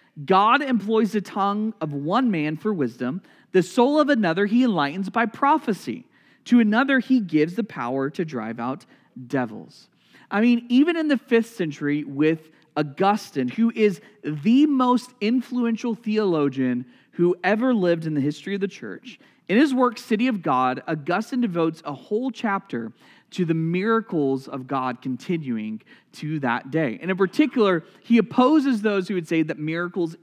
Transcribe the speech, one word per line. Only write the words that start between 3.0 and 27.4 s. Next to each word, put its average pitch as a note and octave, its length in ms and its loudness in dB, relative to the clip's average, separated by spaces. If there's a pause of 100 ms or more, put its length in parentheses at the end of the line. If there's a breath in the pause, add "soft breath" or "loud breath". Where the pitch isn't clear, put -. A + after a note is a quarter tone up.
The F#3 100 4
soul C#4 380 2
of C#4+ 80 2
another G3+ 380 2
he A#3 180 2
enlightens F#3 460 0
by A#3 160 0
prophecy. A#3 800 -2 (420 soft breath)
To B3 120 6
another A#3+ 400 4
he B3+ 220 2
gives D#3+ 340 0
the G#3 100 -2
power C3+ 460 -4
to F3+ 140 -6
drive A#2 340 -8
out B2 260 -8 (420 soft breath)
devils." A2+ 600 -8 (420 soft breath)
I G3+ 100 0
mean, A#3+ 280 2
even D4+ 280 4
in D#4 120 -2
the C#4 100 2
fifth A3+ 360 0
century D3 500 -4
with D#3 460 0 (240 soft breath)
Augustine, D3+ 760 -2
who A3+ 260 0
is G#3 260 2 (220 soft breath)
the G#3 440 4
most B3+ 440 2 (100)
influential A#3 760 -2
theologian C#3+ 920 0 (260 soft breath)
who F3 320 2
ever A3 300 2
lived E3+ 320 0
in D#3 80 -4
the C#3+ 80 0
history D3 320 -4
of G3 80 -4
the G3+ 60 -4
church, - 520 -14 (260 soft breath)
in G3+ 120 2
his C#4 160 4
work, B3 240 2
City A#3 300 0
of G#3+ 120 -2
God, C3 480 0
Augustine E3+ 540 -4
devotes E3+ 420 -2
a D3 80 -8
whole A3+ 380 -6
chapter G3 640 -6 (400 soft breath)
to F#3 120 -2
the E3 80 -2
miracles E3 960 -2
of C3 180 -10
God C3 360 -4
continuing A#2+ 800 -6 (300 soft breath)
to D#3 280 -8
that B2 300 -4
day. C3 320 -2
And F3 80 -6
in F#3+ 80 -2
particular, G3 680 0 (180 loud breath)